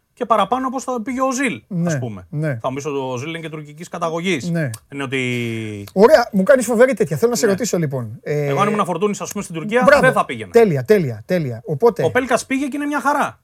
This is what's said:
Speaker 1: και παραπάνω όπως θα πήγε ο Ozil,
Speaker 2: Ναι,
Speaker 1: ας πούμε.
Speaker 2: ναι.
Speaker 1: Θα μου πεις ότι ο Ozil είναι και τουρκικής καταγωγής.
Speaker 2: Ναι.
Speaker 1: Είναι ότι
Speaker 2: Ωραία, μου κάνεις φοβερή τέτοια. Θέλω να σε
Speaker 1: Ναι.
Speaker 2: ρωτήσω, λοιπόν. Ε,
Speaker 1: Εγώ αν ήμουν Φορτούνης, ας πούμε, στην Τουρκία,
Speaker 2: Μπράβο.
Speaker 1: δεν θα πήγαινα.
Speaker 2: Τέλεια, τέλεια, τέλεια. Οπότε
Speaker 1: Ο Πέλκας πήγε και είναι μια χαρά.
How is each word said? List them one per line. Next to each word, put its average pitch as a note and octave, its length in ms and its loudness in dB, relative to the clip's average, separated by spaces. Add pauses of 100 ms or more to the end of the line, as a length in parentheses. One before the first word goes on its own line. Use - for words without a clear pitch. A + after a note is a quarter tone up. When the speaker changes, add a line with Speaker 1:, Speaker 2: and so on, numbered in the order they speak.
(140)
Speaker 1:
και - 120 -8
παραπάνω A#3 420 0
όπως B3+ 160 -6
θα B3 180 -6
πήγε B3+ 200 -6
ο C4 60 2
Ozil, B3+ 400 -2
Speaker 2:
Ναι, F3 240 -2
Speaker 1:
ας D3 80 -2
πούμε. G#2+ 300 -8
Speaker 2:
ναι. D3 320 -2
Speaker 1:
Θα C#3 80 -4
μου C3 60 -4
πεις C3+ 100 -8
ότι C#3 120 -4
ο C3 160 -4
Ozil B2+ 140 -8
είναι E3 120 -8
και D#3+ 100 -12
τουρκικής D3+ 400 -14
καταγωγής. E3+ 600 -2
Speaker 2:
Ναι. E3 200 -2 (220)
Speaker 1:
Είναι C#3+ 120 -6
ότι A#2+ 800 -4 (100)
Speaker 2:
Ωραία, A#3+ 380 6
μου F#3+ 120 2
κάνεις B3+ 220 4
φοβερή B3 280 4
τέτοια. E3 240 -2
Θέλω A#3 140 2
να A#3+ 60 -2
σε - 80 0
Speaker 1:
Ναι. G3+ 60 4
Speaker 2:
ρωτήσω, G3 260 -2
λοιπόν. C3+ 460 -4
Ε, D3 220 -2
Speaker 1:
Εγώ C#3+ 160 0
αν G3+ 100 2
ήμουν G#3 140 0
Φορτούνης, F#3 360 -2
ας E3+ 100 -8
πούμε, G3+ 120 -8
στην E3+ 120 -12
Τουρκία, G#3+ 300 0
Speaker 2:
Μπράβο. C#4 160 8
Speaker 1:
δεν B3+ 120 6
θα F#3+ 120 2
πήγαινα. A2 260 -8
Speaker 2:
Τέλεια, F#3 320 6
τέλεια, C3 420 2
τέλεια. C3+ 400 -2
Οπότε A3+ 380 2
Speaker 1:
Ο A#3+ 80 2
Πέλκας B3+ 340 0
πήγε C4+ 220 -2
και B3+ 100 -6
είναι C#4+ 80 -4
μια C#4+ 160 -2
χαρά. B3+ 420 -2